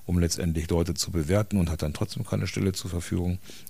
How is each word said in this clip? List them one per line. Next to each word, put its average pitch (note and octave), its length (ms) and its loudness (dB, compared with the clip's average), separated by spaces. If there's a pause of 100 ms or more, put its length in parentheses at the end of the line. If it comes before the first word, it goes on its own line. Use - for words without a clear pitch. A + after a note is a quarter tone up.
um F2+ 120 2
letztendlich E2 520 2
Leute E2+ 240 4
zu - 160 -4
bewerten F#2 480 2
und E2+ 100 4
hat D#2 140 -4
dann D2+ 100 0
trotzdem - 320 -4
keine G2+ 220 0
Stelle G2 260 2
zur - 180 -6
Verfügung. F2 480 0 (320)